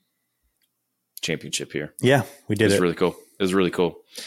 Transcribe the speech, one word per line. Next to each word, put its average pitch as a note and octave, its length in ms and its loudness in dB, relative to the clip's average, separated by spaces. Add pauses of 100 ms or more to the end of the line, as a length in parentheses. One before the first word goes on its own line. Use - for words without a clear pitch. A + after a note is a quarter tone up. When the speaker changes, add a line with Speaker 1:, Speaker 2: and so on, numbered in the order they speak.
(1200)
Speaker 1:
championship - 500 -8
here. D2 300 -8
Speaker 2:
Yeah, B2+ 220 4 (260)
we G#2+ 60 0
did A2 100 2
Speaker 1:
It's G2+ 100 4
Speaker 2:
it. F#2 60 2
Speaker 1:
really E2+ 140 0
cool. F2 200 0 (240)
It G2+ 40 0
was F#2 100 0
really F#2 180 2
cool. F2 280 -2 (280)